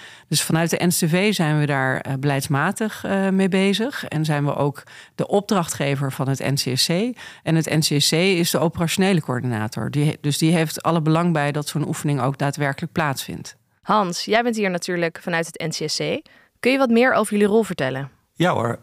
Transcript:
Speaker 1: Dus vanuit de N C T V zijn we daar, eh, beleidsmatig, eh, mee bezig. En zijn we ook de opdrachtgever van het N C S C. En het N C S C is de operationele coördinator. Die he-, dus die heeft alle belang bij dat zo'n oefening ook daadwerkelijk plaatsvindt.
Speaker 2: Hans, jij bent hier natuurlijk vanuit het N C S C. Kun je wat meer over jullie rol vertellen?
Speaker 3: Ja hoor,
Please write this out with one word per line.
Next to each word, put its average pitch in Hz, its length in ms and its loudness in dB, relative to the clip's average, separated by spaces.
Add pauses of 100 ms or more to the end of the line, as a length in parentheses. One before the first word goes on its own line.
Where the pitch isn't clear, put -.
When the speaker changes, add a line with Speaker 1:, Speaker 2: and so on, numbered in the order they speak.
(280)
Speaker 1:
Dus 151 140 0
vanuit 160 280 0
de - 160 0
N - 20 4
C - 20 2
T 165 200 0
V 190 240 2
zijn 151 260 2
we 147 60 2
daar, 135 340 0
eh, - 200 -8
beleidsmatig, 147 840 -2
eh, 196 240 0
mee 190 200 2
bezig. 196 380 2 (220)
En 156 160 -2
zijn 147 200 0
we 143 100 0
ook 143 280 -2 (320)
de - 120 -4
opdrachtgever 147 840 0
van 131 160 -4
het 135 100 0
N - 160 -2
C 131 240 -2
S - 80 0
C. - 40 -2 (520)
En 160 120 0
het 160 160 2
N 151 80 2
C 147 220 2
S - 80 2
C - 40 0
is 170 380 2
de 151 80 0
operationele 170 600 2
coördinator. 120 680 -4
Die 147 140 0
he-, 151 160 0
dus 147 180 -2
die 160 140 4
heeft 160 300 0
alle 165 180 2
belang 160 320 2
bij 147 200 0
dat 147 160 -4
zo'n - 180 -2
oefening 147 340 -2
ook 131 180 0
daadwerkelijk 143 540 -2
plaatsvindt. - 640 -4 (260)
Speaker 2:
Hans, 202 420 0
jij 214 180 2
bent 233 140 0
hier 202 140 0
natuurlijk 175 520 -4
vanuit 165 240 -2
het - 160 -12
N 160 220 -6
C 151 60 -4
S - 60 -4
C. 160 320 -4 (320)
Kun 247 120 2
je 269 60 2
wat 269 120 2
meer 240 220 4
over 214 200 2
jullie 208 160 4
rol 220 140 4
vertellen? 139 480 -4 (220)
Speaker 3:
Ja 170 200 2
hoor, 117 300 0